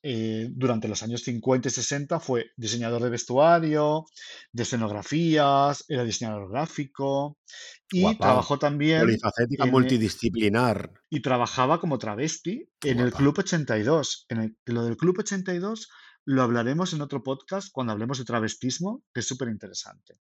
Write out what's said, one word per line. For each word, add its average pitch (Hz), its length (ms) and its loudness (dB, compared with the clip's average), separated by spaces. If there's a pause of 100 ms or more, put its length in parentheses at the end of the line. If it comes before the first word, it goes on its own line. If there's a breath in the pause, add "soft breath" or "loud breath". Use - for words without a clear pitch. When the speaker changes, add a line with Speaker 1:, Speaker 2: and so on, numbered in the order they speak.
Speaker 1:
eh, 113 480 -4
durante 123 380 -2
los 104 140 -6
años 117 200 -6
cincuenta 127 460 0
y - 20 0
sesenta 143 500 -4
fue 120 340 -2
diseñador 117 480 -4
de 123 60 0
vestuario, 151 960 2 (480 loud breath)
de 117 120 -4
escenografías, 139 1200 2
era 127 160 -2
diseñador 104 460 -6
gráfico 139 880 -4 (520 loud breath)
y 185 120 2
Speaker 2:
Guapa, 214 160 4
Speaker 1:
trabajó 127 400 4
también 151 440 2
Speaker 2:
polifacética, 117 600 2
Speaker 1:
en 131 60 4
e- 127 40 4
Speaker 2:
multidisciplinar. 113 1200 2 (160)
Speaker 1:
y 143 140 -4
trabajaba 131 580 2
como 151 180 0
travesti 143 680 -6 (140)
en 127 160 0
el 123 120 4
Speaker 2:
Guapa. - 60 -10
Speaker 1:
Club 139 220 4
ochenta 127 400 0
y 104 60 0
dos. 147 440 0
En 117 120 -2
el, 110 160 -4 (100)
lo 117 180 -2
del 117 140 -2
Club 180 200 2
ochenta 190 360 -4
y 175 40 -2
dos 214 300 -6 (380 soft breath)
lo 131 160 2
hablaremos 123 500 0
en 156 80 -4
otro 139 220 -6
podcast 135 500 -6
cuando 120 220 -4
hablemos 120 240 -4
de 123 80 -8
travestismo, 123 760 -4 (120)
que 120 60 -4
es 104 60 -6
superinteresante. 107 1000 -8